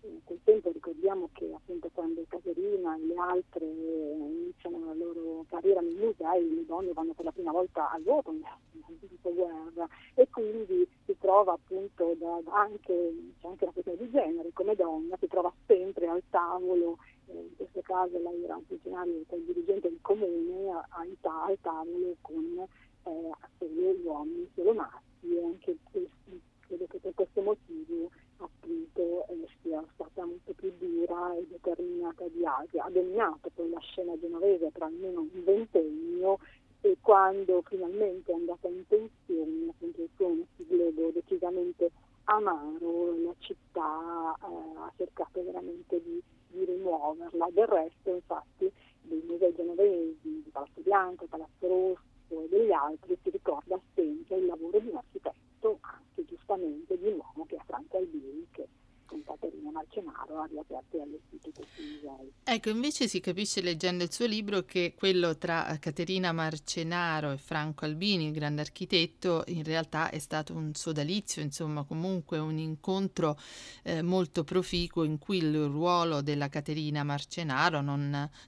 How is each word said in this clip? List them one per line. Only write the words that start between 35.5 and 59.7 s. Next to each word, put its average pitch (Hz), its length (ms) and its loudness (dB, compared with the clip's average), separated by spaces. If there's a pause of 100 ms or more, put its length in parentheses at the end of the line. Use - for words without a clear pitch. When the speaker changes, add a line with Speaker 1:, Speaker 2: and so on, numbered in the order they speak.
Speaker 1:
e - 200 6
quando 381 680 8
finalmente 196 640 -2
è 170 40 2
andata 170 320 -4
in 180 200 -6
pensione, 165 840 0
appunto 170 320 -8
il 240 140 -6
suo 202 200 2 (220)
sigillo 170 540 2
decisamente 180 800 0 (340)
amaro, 170 960 2
la 170 160 -4
città, 165 1000 -4
eh, 160 360 -10
ha 165 200 -12
cercato 180 460 -4
veramente 180 580 -4
di, 339 200 -6 (260)
di 370 180 -2
rimuoverla. 170 840 0
Del 202 160 6
resto, 165 440 2
infatti, 180 600 -4 (300)
dei 320 260 -4
musei 180 280 4
genovesi, 170 680 2
di 156 300 -8
Palazzo - 300 -10
Bianco, 185 440 2
Palazzo - 420 -8
Rosso 185 760 0
e - 60 -8
degli 214 220 6
altri 160 500 0
si 190 80 -2
ricorda 180 500 -2 (140)
sempre 302 440 0
il 185 80 2
lavoro 185 340 2
di 226 80 -2
un 320 80 -6
architetto, - 840 -4
anche - 440 -10
giustamente 185 720 -4
di 180 100 0
un 165 120 0
uomo - 260 -10
che - 100 -8
è 156 100 -12
Franco - 320 -6
Albini, 175 540 -4
che - 160 -12 (380)
con 311 180 -12
Caterina 156 480 -8